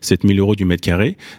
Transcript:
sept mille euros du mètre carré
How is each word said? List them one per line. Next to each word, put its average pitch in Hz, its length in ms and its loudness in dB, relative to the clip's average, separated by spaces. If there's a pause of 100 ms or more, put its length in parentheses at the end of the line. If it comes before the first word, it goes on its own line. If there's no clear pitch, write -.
sept - 200 -2
mille 98 180 2
euros 101 140 0
du 95 120 -4
mètre 87 160 0
carré 95 240 0 (320)